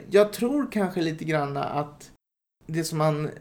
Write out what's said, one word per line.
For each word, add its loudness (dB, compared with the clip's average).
jag 6
tror 0
kanske 0
lite -2
grann 0
att -4
det -2
som -4
man 2